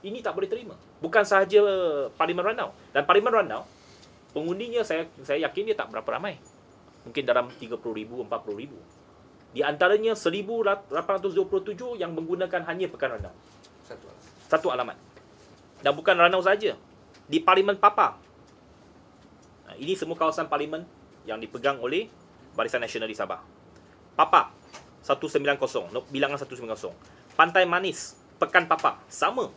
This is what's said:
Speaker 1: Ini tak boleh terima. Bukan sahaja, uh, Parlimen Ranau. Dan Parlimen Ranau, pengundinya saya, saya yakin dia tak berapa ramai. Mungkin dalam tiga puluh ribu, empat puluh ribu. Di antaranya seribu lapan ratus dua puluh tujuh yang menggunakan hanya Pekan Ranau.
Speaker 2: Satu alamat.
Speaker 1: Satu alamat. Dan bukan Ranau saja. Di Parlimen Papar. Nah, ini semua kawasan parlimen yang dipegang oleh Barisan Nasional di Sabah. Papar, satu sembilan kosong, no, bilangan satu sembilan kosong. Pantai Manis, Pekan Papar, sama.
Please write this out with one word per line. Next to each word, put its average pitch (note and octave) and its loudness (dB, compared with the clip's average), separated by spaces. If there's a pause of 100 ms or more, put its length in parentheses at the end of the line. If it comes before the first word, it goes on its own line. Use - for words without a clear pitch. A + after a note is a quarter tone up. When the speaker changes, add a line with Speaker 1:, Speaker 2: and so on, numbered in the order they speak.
Speaker 1:
Ini A3 -10
tak F3 -4
boleh G3 0
terima. A3+ -8 (240)
Bukan G3+ 4
sahaja, G3 6
uh, F3+ 2
Parlimen F3 0
Ranau. A3 -2 (240)
Dan C#3+ 4
Parlimen G#3 4
Ranau, F3 0 (640)
pengundinya G#3 -4
saya, E3 -4 (160)
saya D3 0
yakin F#3+ -2
dia A3 0
tak - -6
berapa A2 -8
ramai. C#3+ -6 (640)
Mungkin B2+ -6
dalam B2 0
tiga A#2 -10
puluh A2 -8
ribu, A#2 -10
empat A2+ -8
puluh G#2+ -8
ribu. C#3 -16 (720)
Di C#3 -4
antaranya G#3 2
seribu G#3 -2
lapan G3 -2
ratus F3+ -4
dua F#3+ 0
puluh F#3+ -2
tujuh A#3 -10
yang E3+ -6
menggunakan F3 -4
hanya F3+ -4
Pekan B2 -6
Ranau. F#2 -12 (480)
Speaker 2:
Satu - -18
alamat. - -20 (240)
Speaker 1:
Satu D#3 0
alamat. B2 -4 (840)
Dan C#3 2
bukan F3+ 4
Ranau F3 6
saja. G3 2 (480)
Di D#3+ 0
Parlimen G3 4
Papar. G3+ 2 (1400)
Nah, - -18
ini F#3 -2
semua D#3+ -4
kawasan D#3+ 0
parlimen D#3 -4 (400)
yang A2 -6
dipegang A#2+ -4
oleh E3 -4 (480)
Barisan A#2 -2
Nasional A2 -4
di G#2 -10
Sabah. F#2+ -6 (680)
Papar, - 4 (480)
satu C#3+ -2
sembilan C#3+ 0
kosong, G#2 -4
no, B2 -6
bilangan C#3 -2
satu C3+ -10
sembilan A2+ -8
kosong. - -10 (400)
Pantai F3 6
Manis, F3 -4 (200)
Pekan - 2
Papar, - 0
sama. G3+ -2